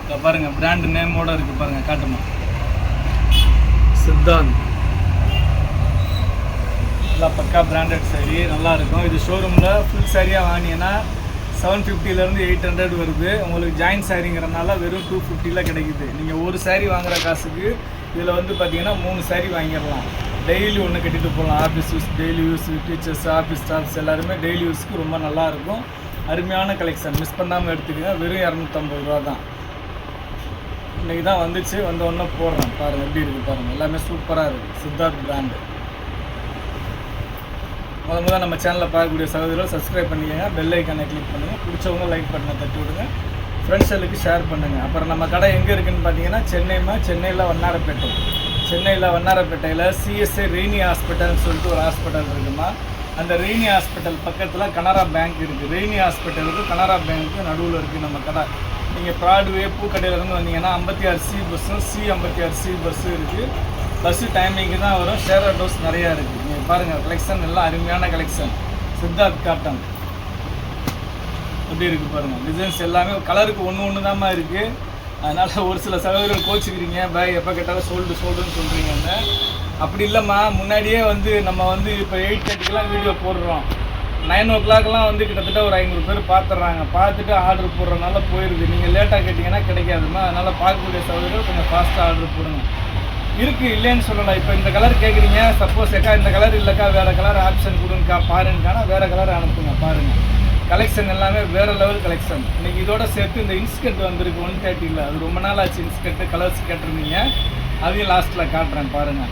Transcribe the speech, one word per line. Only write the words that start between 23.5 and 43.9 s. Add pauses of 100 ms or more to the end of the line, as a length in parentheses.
ஸ்டாஃப்ஸ்
எல்லாருமே
டெய்லி
யூஸ்க்கு
ரொம்ப
நல்லா
இருக்கும். (440)
அருமையான
கலெக்ஷன்,
மிஸ்
பண்ணாம
எடுத்துக்கங்க.
வெறும்
இரநூத்தம்பது
ரூபா (120)
தான். (1600)
இன்னைக்கு
தான்
வந்துச்சு,
வந்த
உடனே (140)
போடுறேன்.
பாருங்க
எப்படி
இருக்கு
பாருங்க,
எல்லாமே (100)
சூப்பரா
இருக்கு. (120)
சித்தார்த்
பிராண்ட். (2500)
முத
முத
நம்ம
சேனலை
பார்க்கக்கூடிய
சகோதரர்கள்
சப்ஸ்கிரைப்
பண்ணிக்கங்க, (100)
பெல்
ஐக்கானை
கிளிக்
பண்ணுங்க,
பிடிச்சவங்க
லைக்
பட்டனை
தட்டி
விடுங்க, (600)
ஃப்ரெண்ட்ஸுகளுக்கு